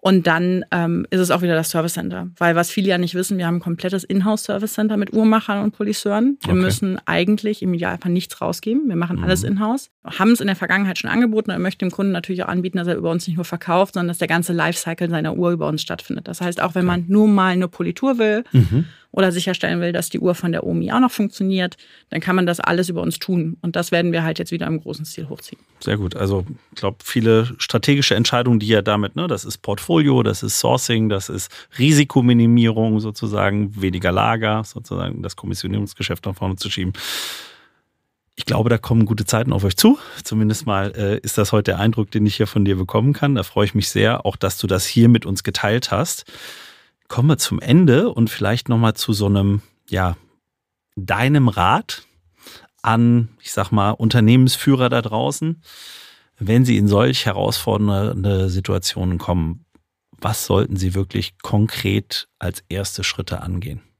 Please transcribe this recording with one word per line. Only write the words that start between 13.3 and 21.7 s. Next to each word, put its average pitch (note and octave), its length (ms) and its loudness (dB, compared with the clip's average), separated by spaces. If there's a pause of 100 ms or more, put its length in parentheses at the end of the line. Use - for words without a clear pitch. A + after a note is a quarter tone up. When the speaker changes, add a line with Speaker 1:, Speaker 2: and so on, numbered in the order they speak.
Speaker 1:
nur F3 80 -4
verkauft, F3 480 -2
sondern F3 160 -2
dass E3+ 80 -6
der D#3+ 120 -4
ganze E3+ 260 0
Lifecycle E3 560 -2
seiner D#3 260 -2
Uhr F3 140 0
über D#3+ 180 -2
uns D#3 140 -4
stattfindet. - 460 -10
Das F3 120 -10
heißt, F3 220 -4
auch D#3+ 120 -2
wenn F3+ 140 0
Speaker 2:
Okay. F3+ 120 0
Speaker 1:
man E3+ 80 -6
nur G#3+ 200 6
mal F#3+ 240 4
eine F3+ 160 0
Politur F3 480 -2
will A3 360 0
Speaker 2:
Mhm. B2+ 340 4 (260)
Speaker 1:
oder F#3 200 2
sicherstellen F3 500 -2
will, F3 100 -2
dass E3+ 160 -4
die - 120 -6
Uhr F3 160 0
von F3 160 -4
der E3 120 -4
Omi F3 280 -4
auch A#3+ 80 2
noch B3+ 100 4
funktioniert, F#3+ 640 -2 (340)